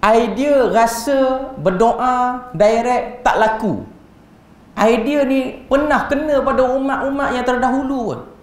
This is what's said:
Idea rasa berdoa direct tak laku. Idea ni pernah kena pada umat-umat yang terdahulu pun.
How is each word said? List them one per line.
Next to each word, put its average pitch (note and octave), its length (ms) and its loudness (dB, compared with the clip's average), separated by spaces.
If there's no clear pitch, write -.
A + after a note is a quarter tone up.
Idea A#3 640 2
rasa C4 880 0
berdoa A#3+ 960 0
direct A#3 720 0
tak A3 160 2
laku. A3 400 -2
Idea A#3+ 480 2
ni C4 420 -2
pernah C#4+ 380 0
kena C#4+ 400 0
pada B3+ 240 2
umat-umat C4+ 640 -2
yang B3 160 -2
terdahulu B3+ 640 -2
pun. A2 80 -8